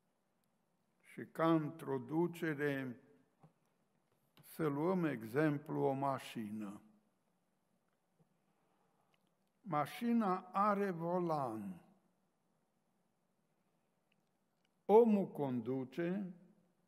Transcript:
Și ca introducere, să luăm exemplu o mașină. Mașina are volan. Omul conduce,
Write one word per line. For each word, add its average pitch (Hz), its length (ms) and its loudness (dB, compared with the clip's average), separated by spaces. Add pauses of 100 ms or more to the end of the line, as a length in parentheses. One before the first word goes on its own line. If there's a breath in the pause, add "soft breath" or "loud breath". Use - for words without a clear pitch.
(1000)
Și - 260 -14
ca 160 200 0
introducere, 147 1600 0 (1600)
să 160 80 -2
luăm 165 380 0
exemplu 143 760 -2
o 139 120 2
mașină. 110 880 -6 (2750)
Mașina 185 920 0
are 202 380 2
volan. 156 880 -2 (3000)
Omul 208 460 6
conduce, 139 1040 -4 (540)